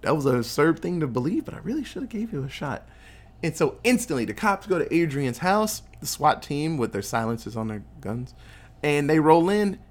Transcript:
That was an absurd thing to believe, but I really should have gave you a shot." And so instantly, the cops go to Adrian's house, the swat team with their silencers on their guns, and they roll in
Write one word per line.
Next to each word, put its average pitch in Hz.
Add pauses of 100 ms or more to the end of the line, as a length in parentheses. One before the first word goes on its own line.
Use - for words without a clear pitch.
That 135
was 143
an 131
absurd 156
thing 175
to 147
believe, 131
but -
I -
really 254
should -
have 262
gave 226
you 135
a 135
shot." - (560)
And 165
so 151
instantly, 160
the 104
cops 196
go 185
to -
Adrian's 139
house, 208 (180)
the -
swat 151
team 151
with 113
their 101
silencers 113
on 110
their 107 (160)
guns, 120 (480)
and 147
they 156
roll 165
in 202 (120)